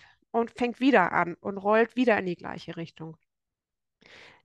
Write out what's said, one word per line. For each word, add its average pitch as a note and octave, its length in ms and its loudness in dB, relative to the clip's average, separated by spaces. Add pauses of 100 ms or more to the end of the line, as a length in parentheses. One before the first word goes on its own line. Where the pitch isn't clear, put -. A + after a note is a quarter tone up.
(320)
und A#3 180 -2
fängt A#3+ 300 -4
wieder A#3+ 320 4
an F3 280 0
und G3 180 -8
rollt A3 360 2
wieder A#3 240 2
in G3 80 -4
die F3 100 -6
gleiche - 400 -14
Richtung. D#3+ 400 -14 (1300)